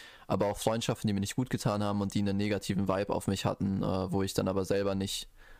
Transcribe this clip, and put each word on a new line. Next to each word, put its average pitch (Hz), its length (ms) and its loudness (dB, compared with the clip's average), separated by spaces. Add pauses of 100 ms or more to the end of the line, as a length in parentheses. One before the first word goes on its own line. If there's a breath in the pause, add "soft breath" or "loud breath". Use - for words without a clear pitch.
(280 loud breath)
aber 98 200 2
auch 104 100 -2
Freundschaften, 113 500 0
die 104 60 2
mir 98 60 0
nicht 98 160 -2
gut 127 140 0
getan 104 340 0
haben 101 160 2
und 98 140 0
die 107 60 2
einen 101 180 2
negativen 101 500 0
Vibe 98 260 2
auf 98 140 -4
mich 95 160 0
hatten, 95 400 0
äh, 95 280 0
wo 98 120 2
ich 95 100 -2
dann 101 140 0
aber 95 160 2
selber 98 320 2
nicht - 320 -4 (320 soft breath)